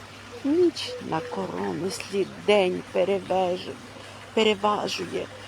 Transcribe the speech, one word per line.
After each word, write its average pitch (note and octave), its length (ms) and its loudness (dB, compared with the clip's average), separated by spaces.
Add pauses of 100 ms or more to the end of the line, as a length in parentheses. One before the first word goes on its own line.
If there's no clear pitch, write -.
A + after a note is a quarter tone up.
(440)
Ніч E4 500 4 (160)
на D#3+ 100 -2
коромислі F#3 1080 -2 (200)
день F#3 440 6
перевеже-, F#3 840 0 (600)
переважує G3 920 2 (220)